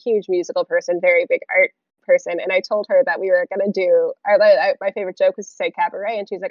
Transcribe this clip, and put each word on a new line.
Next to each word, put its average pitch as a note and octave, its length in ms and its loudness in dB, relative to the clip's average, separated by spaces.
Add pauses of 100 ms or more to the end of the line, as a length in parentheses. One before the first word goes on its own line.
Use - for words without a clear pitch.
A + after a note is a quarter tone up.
huge G#3+ 240 0
musical F3+ 360 -2
person, F3 360 -2
very F3 280 2
big E3+ 120 -2 (140)
art F#3 160 2 (340)
person. F3 360 0
And F#3 120 -6
I F#3+ 140 0
told G#3+ 220 -2
her F#3+ 180 4
that E3+ 140 -4
we F#3+ 100 -2
were F3+ 200 2
gonna G3 220 -4
do, F3 400 2 (140)
or, G#3 120 4
like, G3+ 200 4
I, F#3 220 0
my G3 120 -4
favorite F#3+ 260 -8
joke F#3+ 180 2
was G3+ 120 -12
to - 60 -20
say F3 160 -4
Cabaret. G3 480 -4
And G3+ 100 -8
she's F#3 120 -10
like, F#3 100 -8